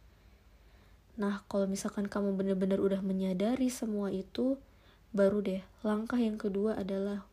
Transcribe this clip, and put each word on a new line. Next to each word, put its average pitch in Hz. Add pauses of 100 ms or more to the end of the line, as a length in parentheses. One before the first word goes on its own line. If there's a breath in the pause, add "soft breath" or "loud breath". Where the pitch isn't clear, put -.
(1200 soft breath)
Nah, 202
kalau 196
misalkan 202
kamu 202
benar-benar 190
udah 196
menyadari 190
semua 214
itu, 240 (540 soft breath)
baru 202
deh, 190 (180)
langkah 220
yang 214
kedua 208
adalah 196